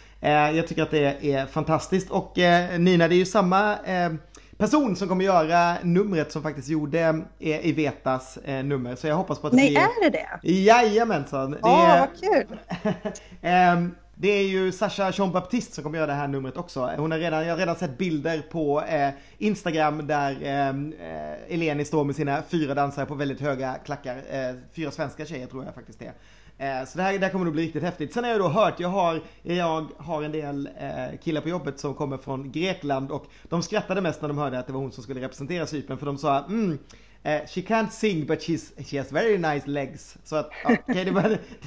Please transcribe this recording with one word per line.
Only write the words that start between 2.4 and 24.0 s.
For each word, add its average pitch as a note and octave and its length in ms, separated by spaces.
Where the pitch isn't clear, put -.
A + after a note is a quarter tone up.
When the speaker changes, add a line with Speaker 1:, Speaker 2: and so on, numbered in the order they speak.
Speaker 1:
Nina, F3 280
det E3+ 80
är - 20
ju F#3 80
samma, G3 540
eh, F3+ 300
person G#3+ 380
som G3 120
kommer F#3 180
göra E3+ 580
numret F3 480
som D3+ 120
faktiskt C#3+ 260
gjorde, D#3+ 520
eh, D#3 260
Ivetas, C#3 720
eh, C3+ 260
nummer. B2+ 320
Så D#3+ 120
jag D3+ 80
hoppas E3+ 240
på D3+ 80
att D3 60
det B3 40
Speaker 2:
Nej, C4+ 120
Speaker 1:
blir G3+ 100
Speaker 2:
är G4 320
det - 140
det? D#3+ 100
Speaker 1:
Jajamensan. G3+ 1000
Det D3 100
Speaker 2:
Åh, D#4 280
Speaker 1:
är D4 100
Speaker 2:
vad C4+ 100
kul. E4+ 400
Speaker 1:
<laughs> - 400
Ehm, F3 540
det F#3 120
är G3+ 200
ju F#3 240
Sasha F#3+ 400
Jean-Baptiste F#3 640
som D3+ 80
kommer D3+ 140
göra D#3 100
det C#3+ 60
här C#3+ 140
numret C3+ 300
också. C3+ 400
Hon D#3 140
har D#3+ 80
redan, D#3+ 260
jag E3+ 80
har D#3+ 40
redan F3 180
sett D3 220
bilder D#3+ 440
på, D3+ 300
eh, D3+ 280
Instagram D#3 680
där, C#3 360
ehm, C#3 560
eh, D3+ 540
Eleni D3+ 320
står D3+ 180
med C#3 120
sina C#3+ 340
fyra D3+ 240
dansare C#3 320
på C#3+ 100
väldigt C#3 260
höga C3 340
klackar. C#3 300